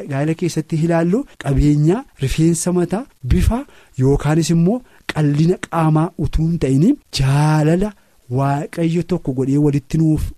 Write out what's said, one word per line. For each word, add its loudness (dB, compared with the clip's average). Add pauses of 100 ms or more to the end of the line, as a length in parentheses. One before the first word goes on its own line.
gaa'ela -4
keessatti -4
ilaallu 0 (160)
qabeenya, 2 (200)
rifeensa 0
mataa, -2 (180)
bifa 0 (400)
yookaanis 0
immoo 2 (280)
qallina 0
qaamaa 0
utuu -2
hin -2
ta'in 2 (280)
jaalala 2 (380)
Waaqayyo -2
tokko -4
godhee 0
walitti 0
nuuf 2 (160)